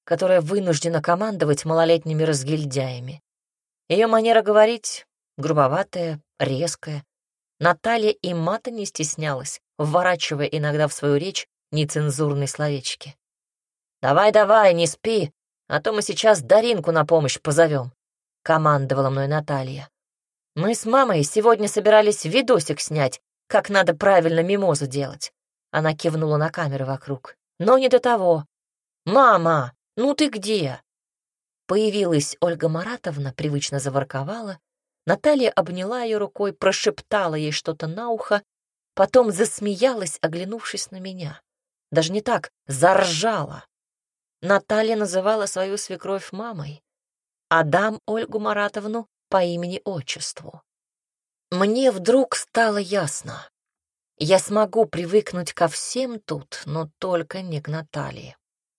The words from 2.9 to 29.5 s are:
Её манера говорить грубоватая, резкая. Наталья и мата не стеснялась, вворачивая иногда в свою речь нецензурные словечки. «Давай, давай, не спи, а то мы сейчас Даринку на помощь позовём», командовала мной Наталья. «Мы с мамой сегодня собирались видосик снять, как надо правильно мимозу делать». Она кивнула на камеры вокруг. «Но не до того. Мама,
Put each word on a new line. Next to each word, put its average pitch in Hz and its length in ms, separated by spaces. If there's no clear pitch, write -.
Её 208 180
манера 226 360
говорить 214 640
грубоватая, 156 840
резкая. 143 640
Наталья 214 520
и 175 240
мата 180 340
не 220 160
стеснялась, 151 760
вворачивая 160 680
иногда 151 420
в 143 60
свою 143 220
речь 185 320
нецензурные 147 760
словечки. 143 680
«Давай, 170 280
давай, 208 440
не 170 100
спи, 180 460
а 147 140
то 220 120
мы 208 100
сейчас 196 400
Даринку 202 480
на 160 140
помощь 160 340
позовём», 147 520
командовала 139 680
мной 135 180
Наталья. 139 600
«Мы 202 200
с - 100
мамой 226 380
сегодня 214 440
собирались 208 580
видосик 220 540
снять, 147 420
как 202 180
надо 185 240
правильно 165 480
мимозу 175 460
делать». 139 460
Она 156 220
кивнула 156 440
на 156 120
камеры 135 360
вокруг. 135 500
«Но 226 180
не 262 120
до 254 100
того. 185 460
Мама, 170 680